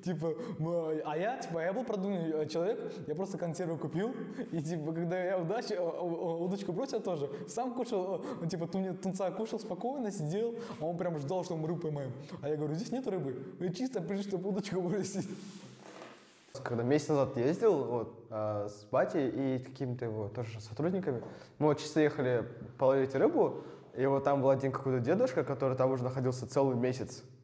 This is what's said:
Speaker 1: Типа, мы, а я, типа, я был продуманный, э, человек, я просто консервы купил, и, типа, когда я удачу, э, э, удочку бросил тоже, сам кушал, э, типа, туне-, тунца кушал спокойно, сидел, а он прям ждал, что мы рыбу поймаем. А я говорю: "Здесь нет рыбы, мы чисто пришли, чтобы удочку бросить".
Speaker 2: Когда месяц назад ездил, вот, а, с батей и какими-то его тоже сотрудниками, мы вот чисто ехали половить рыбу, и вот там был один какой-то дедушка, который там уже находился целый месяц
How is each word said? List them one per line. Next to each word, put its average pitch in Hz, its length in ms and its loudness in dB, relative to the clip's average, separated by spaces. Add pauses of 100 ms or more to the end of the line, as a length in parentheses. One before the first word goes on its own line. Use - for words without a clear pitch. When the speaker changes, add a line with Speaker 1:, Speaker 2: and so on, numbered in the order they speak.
Speaker 1:
Типа, 165 300 -2 (260)
мы, 160 460 0
а 156 120 -2
я, 220 200 0
типа, 165 220 -4
я 170 140 0
был 240 100 -2
продуманный, 185 600 0
э, 147 40 -2
человек, 180 320 0 (280)
я 147 80 -2
просто 190 220 -4
консервы 165 400 -2
купил, 175 360 0 (380)
и, 165 100 -2
типа, 160 320 -2
когда 175 300 0
я 185 160 2
удачу, 214 340 0
э, 185 40 -2
э, 170 680 0
удочку 196 260 -2
бросил 220 300 0
тоже, 147 280 -2 (180)
сам 247 260 -2
кушал, 196 480 -2 (220)
э, 165 40 0
типа, 170 200 -2
туне-, 190 260 -2
тунца 190 380 -2
кушал 220 280 -4
спокойно, 226 520 -4
сидел, 185 440 -2 (240)
а 151 60 -4
он 170 120 -2
прям 175 200 -2
ждал, 139 260 -2
что 170 140 -4
мы 156 100 -2
рыбу 165 140 -2
поймаем. 143 300 -4 (300)
А 143 80 -4
я 151 80 2
говорю: 147 180 0
"Здесь 180 160 -4
нет 262 160 -2
рыбы, 165 280 -2 (240)
мы 180 140 0
чисто 254 280 -2
пришли, 196 220 -2
чтобы 196 260 -2
удочку 190 320 0
бросить". 190 460 -2 (1400)
Speaker 2:
Когда 117 200 0
месяц 147 260 4
назад 139 280 4
ездил, 180 480 4
вот, 117 460 -4
а, 107 360 0
с - 240 -12
батей 135 380 4
и 131 300 0
какими-то 123 460 -6
его 110 240 -2
тоже 110 300 -6
сотрудниками, 156 600 -2 (380)
мы 147 80 6
вот 147 120 6
чисто - 220 2
ехали 131 420 4 (340)
половить 135 380 6
рыбу, 202 480 4 (320)
и 127 120 2
вот 139 160 4
там 143 180 4
был 131 80 6
один 135 220 4
какой-то 127 280 2
дедушка, 156 440 4
который 131 340 0
там 131 140 4
уже 127 120 0
находился 123 460 0
целый 135 260 4
месяц 123 480 0 (200)